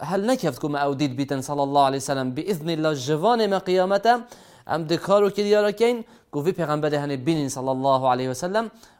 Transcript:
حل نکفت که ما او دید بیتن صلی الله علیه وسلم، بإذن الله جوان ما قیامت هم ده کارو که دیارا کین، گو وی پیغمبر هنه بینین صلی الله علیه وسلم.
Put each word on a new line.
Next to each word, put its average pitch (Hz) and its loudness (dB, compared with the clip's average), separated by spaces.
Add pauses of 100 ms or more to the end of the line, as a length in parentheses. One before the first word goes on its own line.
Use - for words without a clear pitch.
حل 196 -2
نکفت 254 -2
که 156 -2
ما 147 -4
او 143 0
دید 131 -2
بیتن 135 -2
صلی 143 -4
الله 139 4
علیه 135 0
وسلم، 131 -4
بإذن 160 -6
الله 156 0
جوان 175 0
ما 190 0
قیامت 185 0 (600)
هم 160 -2
ده 160 0
کارو 202 4
که 208 -2
دیارا 208 2
کین، 233 0 (260)
گو 143 -2
وی 175 2
پیغمبر 151 -2
هنه 143 -2
بینین 143 0
صلی 131 -6
الله 131 2
علیه 127 0
وسلم. 196 -4 (300)